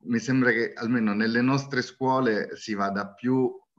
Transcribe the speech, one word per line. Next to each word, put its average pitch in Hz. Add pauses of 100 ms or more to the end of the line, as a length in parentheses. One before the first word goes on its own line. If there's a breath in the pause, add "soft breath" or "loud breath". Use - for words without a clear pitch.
mi 120
sembra 127
che 113
almeno 113
nelle 113
nostre 135
scuole 127
si -
vada 98
più 127 (280)